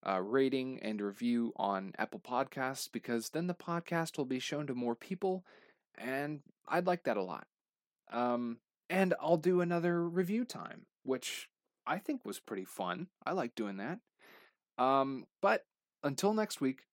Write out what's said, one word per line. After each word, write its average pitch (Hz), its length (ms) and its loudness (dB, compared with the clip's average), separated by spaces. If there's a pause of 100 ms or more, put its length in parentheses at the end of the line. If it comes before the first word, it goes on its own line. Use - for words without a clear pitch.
uh, 95 180 2
rating 131 580 2
and 107 220 -4
review 117 540 0
on 95 420 0
Apple 107 200 -4
Podcasts, 131 720 -4
because 117 380 -4
then 170 180 -2
the 180 80 -2
podcast 170 600 -4
will 147 80 0
be 127 140 -2
shown 147 280 -4
to 135 80 -4
more 120 200 0
people, 185 500 -4 (540)
and 139 420 -4 (260)
I'd 175 200 4
like 175 180 2
that 110 140 2
a 98 40 2
lot. 90 240 -6 (640)
Um, 120 460 0 (320)
and 185 320 4
I'll 175 160 4
do 175 240 4
another 175 480 2
review 190 380 0
time, - 400 -12 (160)
which - 480 -4 (360)
I 156 120 0
think 262 260 -4
was 202 160 -6
pretty 95 240 -6
fun. 92 440 -4 (180)
I 151 60 -2
like 170 220 -2
doing 101 220 -4
that. 131 220 -6 (840)
Um, 135 440 2 (160)
but 208 240 4 (360)
until 143 300 2
next 214 300 0
week 131 300 0